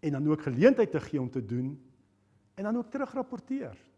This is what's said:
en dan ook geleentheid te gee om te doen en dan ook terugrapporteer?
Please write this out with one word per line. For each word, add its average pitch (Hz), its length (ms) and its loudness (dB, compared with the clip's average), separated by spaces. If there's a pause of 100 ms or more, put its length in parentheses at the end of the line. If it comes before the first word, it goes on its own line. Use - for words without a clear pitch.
en 156 120 -2
dan 143 160 0
ook 151 140 2
geleentheid 208 480 4
te 151 100 0
gee - 200 -4
om 123 100 -4
te 123 140 -4
doen 127 340 -4 (760)
en 196 100 -8
dan 220 120 0
ook 233 140 -4
terugrapporteer? 262 840 -6 (200)